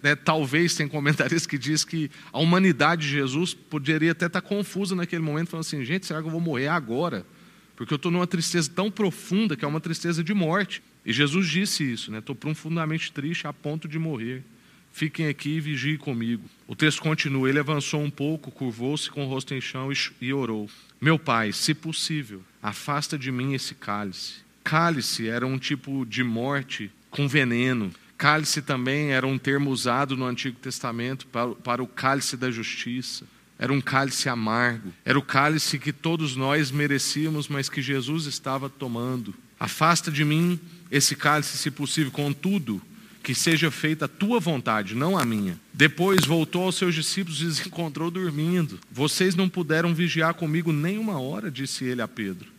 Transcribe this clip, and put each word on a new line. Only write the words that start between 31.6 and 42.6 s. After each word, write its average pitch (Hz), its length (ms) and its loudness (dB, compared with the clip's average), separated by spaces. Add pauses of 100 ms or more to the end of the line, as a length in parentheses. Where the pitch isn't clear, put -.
o 123 60 -4
cálice 135 500 0
da 127 140 -2
justiça. 120 760 -6 (320)
Era 123 160 0
um 139 80 2
cálice 135 480 0
amargo. 113 640 0 (100)
Era 127 140 4
o 139 60 2
cálice 147 560 2
que 127 120 -4
todos 160 440 0
nós 135 340 2
merecíamos, 147 800 0
mas 139 220 -2
que - 120 -6
Jesus 139 460 -2
estava 135 420 -4
tomando. 120 640 -4 (260)
"Afasta 165 520 2
de 151 120 2
mim 160 360 2 (320)
esse 139 240 2
cálice, 151 420 2
se - 140 -2
possível, 139 400 -2
contudo, 143 720 0 (420)